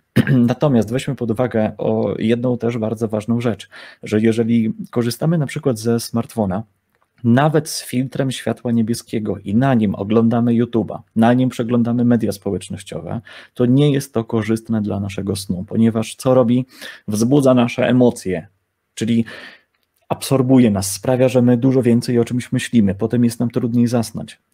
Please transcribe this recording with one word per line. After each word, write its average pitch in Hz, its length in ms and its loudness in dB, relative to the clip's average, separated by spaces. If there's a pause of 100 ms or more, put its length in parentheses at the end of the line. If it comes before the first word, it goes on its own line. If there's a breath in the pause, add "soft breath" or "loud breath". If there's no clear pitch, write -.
(140)
<clears throat> - 180 2 (200)
Natomiast 120 400 2
weźmy 131 220 -4
pod 113 160 -4
uwagę 110 480 -2
o 110 400 -2
jedną 120 400 0
też 117 200 -4
bardzo 110 300 -4
ważną 110 320 -2
rzecz, 117 280 -4 (340 loud breath)
że 107 180 0
jeżeli 113 520 2 (180)
korzystamy 123 480 -2
na 156 80 -2
przykład 135 320 -4
ze 117 220 -2
smartfona, 110 640 -4 (600)
nawet 143 440 2
z - 160 -10
filtrem 131 460 -4
światła 117 420 -6
niebieskiego 110 640 -2
i 98 160 -6
na 131 200 2
nim 107 200 2
oglądamy 117 580 2
YouTube'a, 117 460 -2 (180)
na 113 160 4
nim 127 160 2
przeglądamy 120 560 0
media 110 280 2
społecznościowe, 95 880 -8 (340 loud breath)
to 123 120 2
nie 139 260 4
jest 135 220 -4
to 113 100 -2
korzystne 110 580 -2
dla 101 180 -4
naszego 98 360 -6
snu, 92 320 -8
ponieważ 110 460 0
co 131 200 -2
robi? 123 320 2 (420 loud breath)
Wzbudza 127 460 2
nasze 120 340 0
emocje, 117 600 0 (460)
czyli 113 300 0 (840 loud breath)
absorbuje 127 640 4
nas, 95 220 -2
sprawia, 127 360 0
że 123 140 2
my 123 140 4
dużo 131 260 2
więcej 120 360 2
o 117 60 2
czymś 120 280 -4
myślimy, 113 420 0
potem 113 300 0
jest 117 160 -2
nam 120 100 -2
trudniej 120 360 0
zasnąć. 113 520 -4 (160)